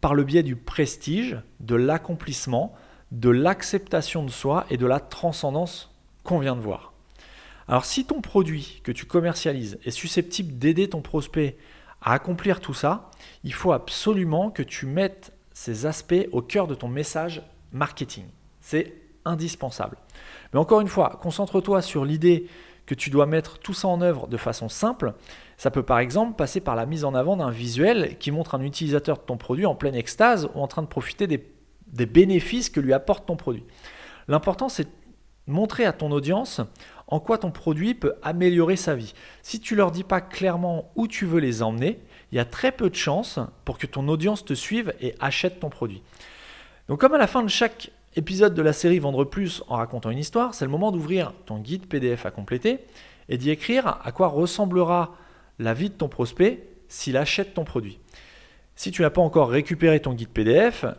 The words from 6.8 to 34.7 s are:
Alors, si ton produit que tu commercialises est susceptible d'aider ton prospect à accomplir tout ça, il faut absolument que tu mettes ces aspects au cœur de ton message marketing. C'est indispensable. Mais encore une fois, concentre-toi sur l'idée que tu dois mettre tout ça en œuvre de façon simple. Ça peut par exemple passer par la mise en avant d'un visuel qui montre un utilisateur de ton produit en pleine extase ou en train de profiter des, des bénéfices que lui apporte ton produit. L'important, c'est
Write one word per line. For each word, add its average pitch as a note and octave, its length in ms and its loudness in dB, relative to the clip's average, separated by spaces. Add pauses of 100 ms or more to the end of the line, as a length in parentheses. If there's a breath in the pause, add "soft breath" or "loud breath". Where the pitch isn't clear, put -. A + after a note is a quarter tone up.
Alors, B2+ 160 2
si - 180 -2
ton D#4 160 -4
produit D#3+ 640 0
que C3 80 -6
tu - 140 -10
commercialises D3 800 -2
est - 60 -4
susceptible E3+ 640 -4
d'aider E3 320 2
ton E3 100 -4
prospect D3 560 -2 (460 loud breath)
à A2 100 2
accomplir F3 480 0
tout - 140 -8
ça, E3+ 380 -2 (340 loud breath)
il C3 80 -6
faut F#3 180 0
absolument F#3 800 0
que D#3+ 100 -4
tu - 260 -8
mettes F#3+ 440 -2 (220)
ces A#2 320 -6
aspects F3 480 0
au B2 80 0
cœur F#3+ 260 0
de C#3+ 80 -4
ton A#2+ 140 -8
message D#3 540 -4 (280)
marketing. C3 540 -6 (340)
C'est - 340 -4 (300)
indispensable. D#3 720 -6 (560 loud breath)
Mais C3+ 80 2
encore G#3+ 220 6
une G3+ 80 0
fois, D#3 320 2
concentre-toi F#3+ 600 0
sur D3+ 220 -2
l'idée D#3+ 440 4 (380 loud breath)
que - 80 -4
tu C3 160 -6
dois C#3 160 6
mettre D#3 320 0
tout - 160 -8
ça F#3+ 140 -2
en F3 140 2
œuvre E3+ 260 2
de A#2+ 80 -6
façon A2+ 320 -4
simple. G#3+ 460 -2 (420 loud breath)
Ça - 160 -2
peut C3 120 0
par A#2+ 160 4
exemple G3 360 0
passer D#3 240 -2
par C3 160 -2
la A2+ 100 -2
mise D3 200 -4
en C3+ 100 -2
avant D#3 220 2
d'un C#3 140 -2
visuel B2+ 640 0
qui - 140 -4
montre D#3 220 -4
un C3 100 -2
utilisateur C#3+ 520 -2
de - 80 -10
ton B2 140 -6
produit C3+ 280 -2
en E3 100 2
pleine C#3 200 -2
extase G3+ 600 2
ou D#3+ 40 -4
en C#3 80 -2
train - 140 -6
de D3+ 60 -4
profiter - 380 -6
des, D#3 240 -2 (380)
des A#2+ 180 -2
bénéfices F#3 640 4
que D3 120 -2
lui C3 100 2
apporte C3+ 360 2
ton E3+ 100 -2
produit. A#2 260 -6 (640 loud breath)
L'important, F3 400 0
c'est G3+ 160 -2